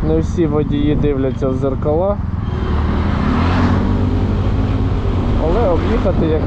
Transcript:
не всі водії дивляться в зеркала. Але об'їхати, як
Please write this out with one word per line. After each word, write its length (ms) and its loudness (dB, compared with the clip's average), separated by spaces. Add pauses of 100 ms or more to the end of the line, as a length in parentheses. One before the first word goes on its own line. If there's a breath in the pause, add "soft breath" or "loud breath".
не 120 2
всі 260 0
водії 480 0
дивляться 540 0
в 80 -2
зеркала. 600 0 (3250)
Але 240 2
об'їхати, 580 2
як 200 2